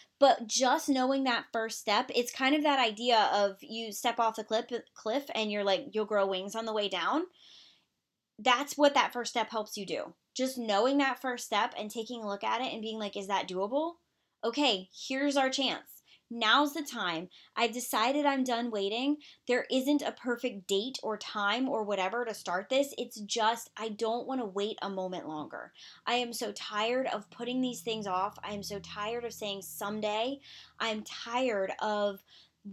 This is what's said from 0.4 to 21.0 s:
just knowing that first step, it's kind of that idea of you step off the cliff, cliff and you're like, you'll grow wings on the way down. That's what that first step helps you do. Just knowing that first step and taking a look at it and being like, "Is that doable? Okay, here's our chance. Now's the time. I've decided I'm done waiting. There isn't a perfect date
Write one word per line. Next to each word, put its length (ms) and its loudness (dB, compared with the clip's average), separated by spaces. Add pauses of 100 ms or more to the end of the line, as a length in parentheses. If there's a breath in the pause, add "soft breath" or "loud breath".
just 420 2
knowing 360 2
that 280 0
first 260 -2
step, 360 2
it's 180 2
kind 220 4
of 80 4
that 160 4
idea 540 4
of 300 4
you 300 -8
step 260 0
off 180 2
the 80 -6
cliff, 220 0 (280)
cliff 300 -2 (100)
and 160 0
you're 140 0
like, 280 2
you'll 120 0
grow 220 4
wings 280 -2
on 120 -4
the 60 -4
way 160 0
down. 360 0 (1120 loud breath)
That's 380 2
what 180 6
that 180 4
first 180 -4
step 200 -2
helps 280 -4
you 80 -8
do. 280 -6 (200)
Just 240 0
knowing 400 4
that 220 2
first 260 -4
step 320 0
and 120 -6
taking 320 -8
a 60 -6
look 160 -6
at 160 0
it 120 -4
and 100 -8
being 160 -6
like, 180 -6
"Is 120 -6
that 200 0
doable? 460 -2 (500)
Okay, 480 0
here's 460 0
our 100 4
chance. 480 -4 (320 soft breath)
Now's 460 4
the 80 -4
time. 460 -4 (260 loud breath)
I've 180 2
decided 540 0
I'm 160 2
done 300 0
waiting. 460 0 (280 loud breath)
There 240 2
isn't 320 4
a 80 -2
perfect 560 -4
date 360 -2